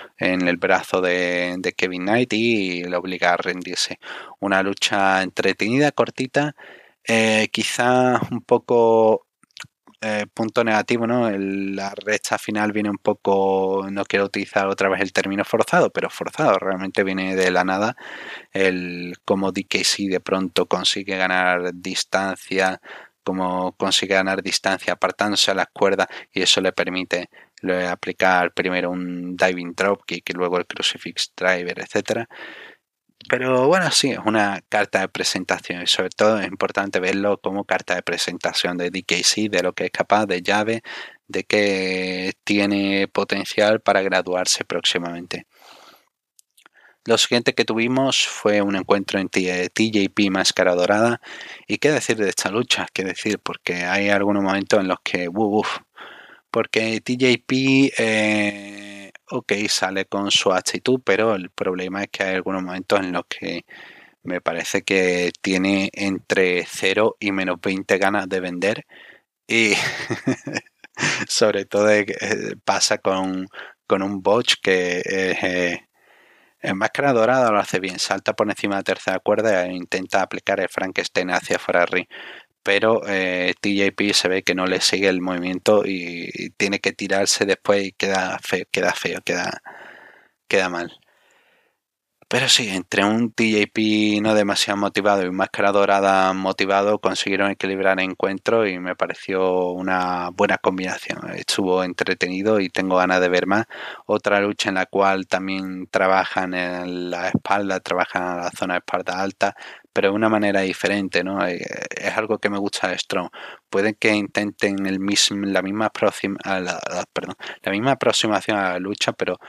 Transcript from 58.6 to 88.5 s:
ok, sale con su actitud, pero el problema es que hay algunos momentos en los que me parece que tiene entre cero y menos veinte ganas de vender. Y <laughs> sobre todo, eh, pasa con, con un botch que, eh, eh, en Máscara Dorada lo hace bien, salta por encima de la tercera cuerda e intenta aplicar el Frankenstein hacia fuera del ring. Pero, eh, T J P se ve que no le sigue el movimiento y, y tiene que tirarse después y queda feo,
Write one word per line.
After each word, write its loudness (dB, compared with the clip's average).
ok, -4
sale -2
con -4
su 4
actitud, 0
pero 2
el -6
problema -4
es -6
que -4
hay -2
algunos -4
momentos -2
en -4
los -4
que -8
me -6
parece -4
que 2
tiene 0
entre 0
cero 0
y -2
menos -2
veinte 0
ganas 0
de -2
vender. -2
Y 4
<laughs> -4
sobre 2
todo, 4
eh, 4
pasa 2
con, -2
con 2
un -4
botch 2
que, 2
eh, -2
eh, 0
en -2
Máscara 2
Dorada 4
lo 4
hace 0
bien, -6
salta -2
por 0
encima -2
de -2
la -6
tercera 0
cuerda 2
e -6
intenta -2
aplicar -2
el 0
Frankenstein -2
hacia 0
fuera 2
del 4
ring. -2
Pero, 2
eh, 0
T 0
J 2
P 0
se 2
ve 0
que 0
no -2
le 0
sigue 2
el 2
movimiento 2
y, -6
y -10
tiene -2
que -2
tirarse 0
después 2
y -10
queda -2
feo, -6